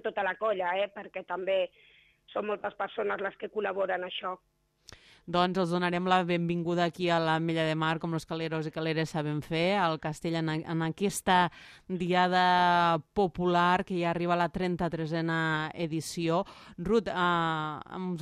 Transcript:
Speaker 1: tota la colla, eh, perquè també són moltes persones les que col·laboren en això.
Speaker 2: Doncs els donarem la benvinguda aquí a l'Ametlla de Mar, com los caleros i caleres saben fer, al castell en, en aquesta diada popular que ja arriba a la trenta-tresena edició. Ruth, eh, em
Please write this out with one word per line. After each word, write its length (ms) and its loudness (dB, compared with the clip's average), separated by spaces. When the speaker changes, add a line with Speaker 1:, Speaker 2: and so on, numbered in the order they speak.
Speaker 1:
tota 180 -4
la 160 -2
colla, 400 -2
eh, 160 0
perquè 320 -12
també 380 -2
són 140 -4
moltes 320 -6
persones 420 -4
les 200 -6
que 100 -10
col·laboren 500 -2
en 60 -8
això. 300 -8
Speaker 2:
Doncs 400 2
els 80 0
donarem 400 0
la 160 6
benvinguda 600 0
aquí 180 -4
a 160 4
l'Ametlla 400 2
de 160 0
Mar, 240 0
com 80 -4
los 160 -2
caleros 400 -4
i 80 -8
caleres 400 -2
saben 260 -2
fer, 380 0
al 240 0
castell 320 -4
en, 160 0
en 320 -2
aquesta 720 2
diada 1120 4
popular 720 2
que 140 -2
ja 100 2
arriba 240 0
a 60 2
la 100 2
trenta-tresena 1300 -2
edició. 640 -2
Ruth, 300 2
eh, 880 0
em 140 -6